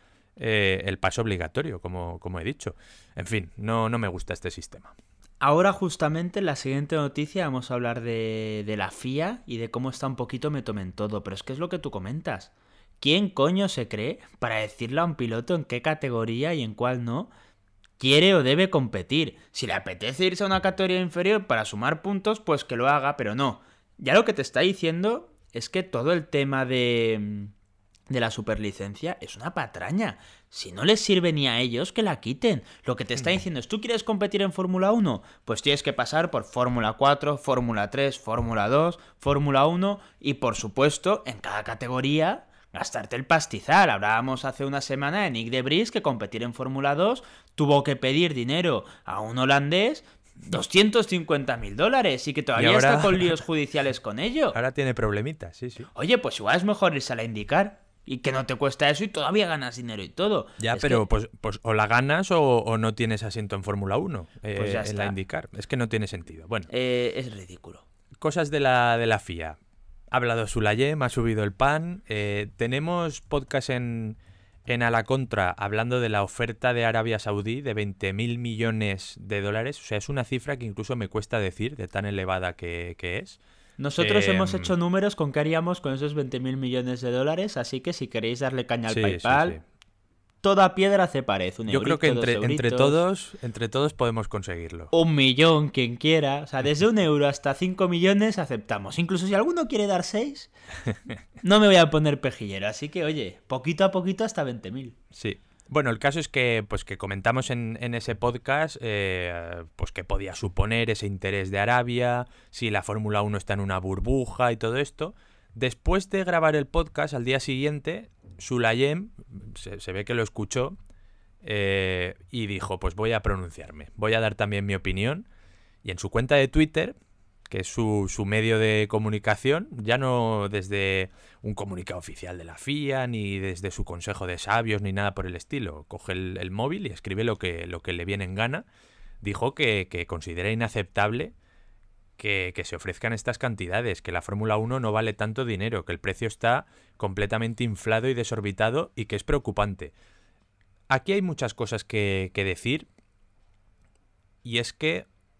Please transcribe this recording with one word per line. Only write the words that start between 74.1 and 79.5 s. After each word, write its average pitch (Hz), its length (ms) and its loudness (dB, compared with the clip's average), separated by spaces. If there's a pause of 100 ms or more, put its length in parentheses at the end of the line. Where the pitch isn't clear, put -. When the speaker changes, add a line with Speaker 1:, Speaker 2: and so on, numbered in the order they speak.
Speaker 1:
en 120 160 0
A 117 80 4
la 113 140 2
Contra 110 460 2
hablando 110 500 -2
de 117 100 0
la 104 140 2
oferta 120 500 -2
de 117 100 2
Arabia 113 360 2
Saudí 107 420 -2
de 131 100 -4
veinte 101 400 -2
mil 120 260 -2
millones 110 800 -2
de 101 200 -4
dólares. 110 400 -2